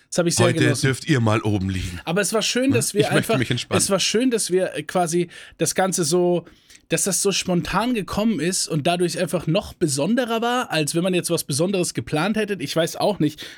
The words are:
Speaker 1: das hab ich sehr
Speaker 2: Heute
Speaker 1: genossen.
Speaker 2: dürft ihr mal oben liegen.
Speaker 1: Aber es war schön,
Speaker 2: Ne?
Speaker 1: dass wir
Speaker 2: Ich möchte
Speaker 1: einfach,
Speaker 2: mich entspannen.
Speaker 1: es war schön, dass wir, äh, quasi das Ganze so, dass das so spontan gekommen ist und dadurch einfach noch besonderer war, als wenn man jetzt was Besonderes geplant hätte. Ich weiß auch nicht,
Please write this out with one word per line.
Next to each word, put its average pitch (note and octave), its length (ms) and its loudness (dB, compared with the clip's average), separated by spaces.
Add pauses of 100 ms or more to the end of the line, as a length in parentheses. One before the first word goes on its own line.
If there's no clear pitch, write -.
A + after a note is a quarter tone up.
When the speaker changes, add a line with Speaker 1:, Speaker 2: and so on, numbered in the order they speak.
Speaker 1:
das - 80 -4
hab F3 100 2
ich E3 100 0
sehr - 100 4
Speaker 2:
Heute - 140 2
Speaker 1:
genossen. B2 260 2
Speaker 2:
dürft C3 200 0
ihr C3+ 140 4
mal A2 220 4
oben G#2 260 0
liegen. F2+ 380 -4
Speaker 1:
Aber F3+ 160 0
es - 100 -2
war A3 80 2
schön, C4 300 0
Speaker 2:
Ne? B3+ 60 4
Speaker 1:
dass - 180 0
wir G3+ 80 2
Speaker 2:
Ich G#3 60 2
möchte - 100 2
Speaker 1:
einfach, A3 200 0
Speaker 2:
mich B2 120 -2
entspannen. - 280 -2
Speaker 1:
es - 120 0
war F#3+ 100 2
schön, B3 300 2
dass A3 200 -2
wir, F#3 240 0
äh, D3+ 100 -6
quasi F3 440 0 (300)
das D3+ 160 0
Ganze F#3 300 0
so, F3 420 2 (420)
dass E3 160 0
das F#3+ 160 -2
so G3 120 2
spontan F#3 600 0
gekommen G#3+ 480 0
ist F3+ 280 -2
und D3+ 180 -2
dadurch F3 320 0
einfach E3+ 300 -2
noch F#3+ 260 -2
besonderer G#3+ 680 0
war, A#3+ 300 -2
als D#3 240 -2
wenn E3+ 80 0
man F#3 100 0
jetzt F3 160 -2
was E3 160 -2
Besonderes F3 480 -2
geplant E3 460 -2
hätte. G3+ 220 -2
Ich C#3 140 -6
weiß E3 220 0
auch F#3 220 0
nicht, - 260 0 (140)